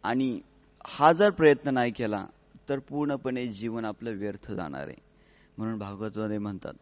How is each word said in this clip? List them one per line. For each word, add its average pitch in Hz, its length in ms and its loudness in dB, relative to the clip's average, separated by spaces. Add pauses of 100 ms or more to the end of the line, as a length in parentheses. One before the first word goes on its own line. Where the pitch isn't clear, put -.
आणि 123 380 -2 (440)
हा 151 260 6
जर 196 180 6
प्रयत्न 147 440 6
नाही 123 180 2
केला 107 340 -4 (440)
तर 139 100 -2
पूर्णपणे 131 680 -4
जीवन 113 380 -6
आपलं 110 260 -8
व्यर्थ 101 400 -8
जाणार 76 360 -8
आहे. - 200 -16 (500)
म्हणून 110 200 -6
भागवतमध्ये 104 600 -6
म्हणतात 101 440 -8